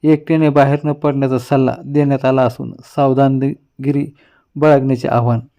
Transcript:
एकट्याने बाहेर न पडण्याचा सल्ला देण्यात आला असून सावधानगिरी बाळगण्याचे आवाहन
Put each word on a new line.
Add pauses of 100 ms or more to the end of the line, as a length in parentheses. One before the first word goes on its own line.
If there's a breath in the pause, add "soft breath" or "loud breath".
एकट्याने
बाहेर
न
पडण्याचा
सल्ला (100)
देण्यात
आला
असून
सावधानगिरी (400 soft breath)
बाळगण्याचे
आवाहन (200)